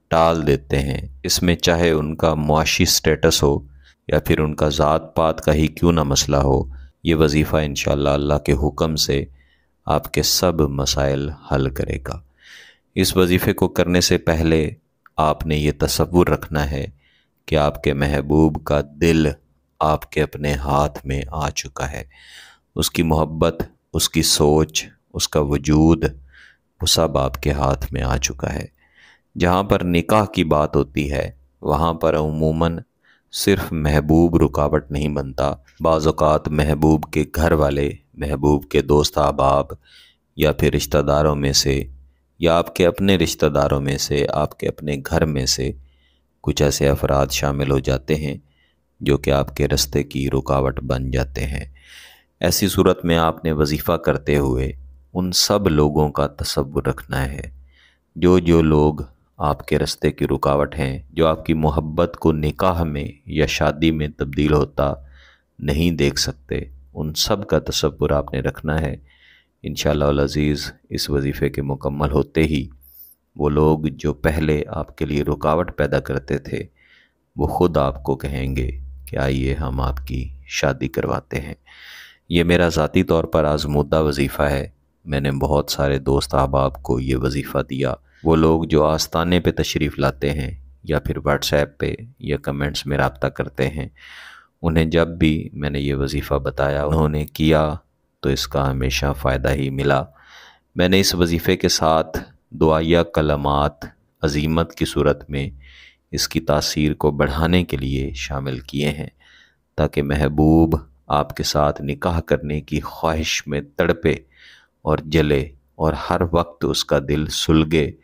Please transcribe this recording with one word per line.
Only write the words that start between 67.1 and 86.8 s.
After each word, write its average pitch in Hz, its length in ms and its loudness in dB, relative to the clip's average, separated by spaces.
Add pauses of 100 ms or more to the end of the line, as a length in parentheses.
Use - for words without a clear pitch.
सब 98 300 -2
का 78 160 0
तसव्वुर 73 520 -2
आपने 71 280 -2
रखना 76 360 -4
है। 71 240 -4 (640)
इंशाअल्लाह 73 460 0
अल 71 100 0
अज़ीज़, 71 500 -2 (220)
इस - 180 -6
वजीफ़े 71 400 -2
के 69 140 -8
मुकम्मल 69 480 -4
होते 71 320 0
ही 76 260 -2 (640)
वो 73 140 0
लोग 78 420 4
जो 73 240 -4
पहले 78 460 0 (100)
आपके - 340 -8
लिए 73 180 -2
रुकावट 76 540 0
पैदा 69 240 0
करते 67 400 -6
थे, - 160 -10 (800)
वो 76 140 -2
ख़ुद 87 300 2
आपको 67 380 -2
कहेंगे 65 480 -4 (440)
कि 65 80 -8
आइए 67 380 -2
हम 67 260 -6
आपकी 65 380 -6 (320)
शादी 67 380 -2
करवाते - 480 -4
हैं। 71 180 -10 (760)
ये 85 120 4
मेरा 87 260 4
ज़ाती 80 340 2
तौर 82 220 2
पर 80 200 2
आजमूदा 76 560 0
वजीफ़ा 71 460 0
है। 71 260 -4 (320)
मैंने 69 320 -2
बहुत 71 340 0
सारे 71 300 0
दोस्त 67 340 -2
अहबाब 67 460 0